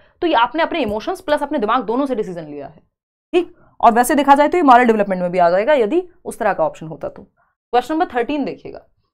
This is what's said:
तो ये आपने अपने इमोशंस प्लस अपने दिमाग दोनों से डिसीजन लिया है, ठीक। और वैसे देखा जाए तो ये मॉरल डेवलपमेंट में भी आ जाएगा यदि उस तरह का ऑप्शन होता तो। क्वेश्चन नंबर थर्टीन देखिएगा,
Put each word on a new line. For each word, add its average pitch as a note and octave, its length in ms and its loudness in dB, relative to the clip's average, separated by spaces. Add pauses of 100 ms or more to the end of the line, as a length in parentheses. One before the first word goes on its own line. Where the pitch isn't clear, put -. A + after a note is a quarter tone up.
(200)
तो F4+ 60 -2
ये D#4+ 80 0
आपने C#4 280 0
अपने D#4 180 -2
इमोशंस A3 400 -6
प्लस D4 220 -2
अपने D4 160 -4
दिमाग A3+ 260 -2
दोनों B3 220 -2
से C4 80 -6
डिसीजन F3+ 300 -8
लिया D3 220 -14
है, - 160 -20 (500)
ठीक। E4+ 240 -2 (240)
और A3+ 120 6
वैसे C4 220 2
देखा C#4 200 4
जाए D4 140 4
तो F4 80 -2
ये F4+ 60 2
मॉरल B3 220 6
डेवलपमेंट G3+ 380 0
में F3+ 100 -2
भी F#3 60 -2
आ E3+ 120 4
जाएगा A3 240 2
यदि C#4 340 0 (160)
उस - 140 -12
तरह G#3 140 0
का D#3+ 120 -2
ऑप्शन D#3 220 -6
होता D3+ 220 -12
तो। - 140 -16
क्वेश्चन - 720 -6
नंबर E4+ 120 0
थर्टीन B3+ 380 -4
देखिएगा, - 340 -12 (360)